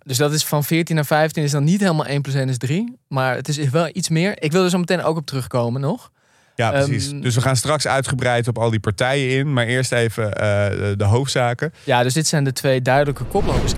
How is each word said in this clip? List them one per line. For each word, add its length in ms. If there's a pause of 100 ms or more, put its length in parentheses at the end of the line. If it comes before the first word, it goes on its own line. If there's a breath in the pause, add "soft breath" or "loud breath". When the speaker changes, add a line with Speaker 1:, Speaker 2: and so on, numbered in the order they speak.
Speaker 1:
dus 140
dat 160
is 120
van 180
veertien 320
naar 100
vijftien 380
is 80
dan 120
niet 160
helemaal 260
één 160
plus 140
één 140
is 80
drie, 400 (100)
maar 280
het 120
is 100 (120)
wel 240
iets 160
meer. 340
Ik 80
wil 120
er 60
zo 80
meteen 260
ook 140
op 80
terugkomen 560
nog. 300 (440 soft breath)
Speaker 2:
Ja, 180
Speaker 1:
Ehm, 140
Speaker 2:
precies. 340
Dus 140
we 60
gaan 140
straks 320
uitgebreid 600
op 100
al 120
die 100
partijen 580
in, 160
maar 120
eerst 260
even, 420
eh, 360
de, 280
de 60
hoofdzaken. 680 (100)
Speaker 1:
Ja, 200
dus 100
dit 140
zijn 160
de 100
twee 280
duidelijke 420
koplopers. 540